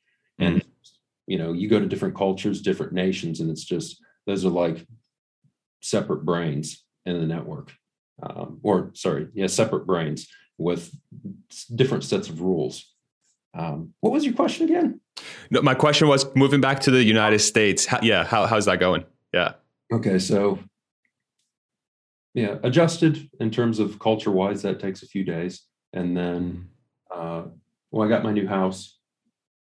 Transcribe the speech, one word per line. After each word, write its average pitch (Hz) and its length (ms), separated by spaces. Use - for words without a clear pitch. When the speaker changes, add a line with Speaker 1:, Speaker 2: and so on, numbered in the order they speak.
Speaker 1:
And, 90 160
Speaker 2:
Mm-hmm. - 120
Speaker 1:
you 92 100
know, 82 140
you 92 160
go 110 100
to 101 140
different 95 240
cultures, 95 440
different 92 320
nations, 92 460
and 82 140
it's - 120
just, - 280
those 95 180
are 92 60
like 82 200
separate 80 300
brains 82 600
in 90 140
the 80 140
network. 80 340
Um, - 400
or, 98 260
sorry, 78 300
yeah, 95 120
separate - 400
brains 82 400
with 87 240
s-, - 140
different 117 360
sets - 260
of 80 120
rules. 87 340
Um, 147 460
what 233 120
was 294 120
your 262 100
question - 340
again? 339 320
Speaker 2:
No, 127 100
my 131 120
question 147 340
was, 135 260
moving 135 260
back 135 200
to 139 100
the 127 140
United 107 340
States, 104 480
how, 120 160
yeah, 101 220
how, 107 220
how's 107 180
that 92 160
going? 87 240
Yeah. 87 200
Speaker 1:
Okay, 101 260
so, 101 400
yeah, 107 280
adjusted 156 680
in 113 100
terms 113 300
of 98 180
culture-wise, 101 640
that 98 160
takes 95 240
a - 40
few 95 180
days. 87 380
And 90 240
then, 87 520
Speaker 2:
Mm-hmm. 87 80
Speaker 1:
uh, 82 220
well, 107 160
I - 20
got 113 140
my 113 100
new 101 140
house, 95 520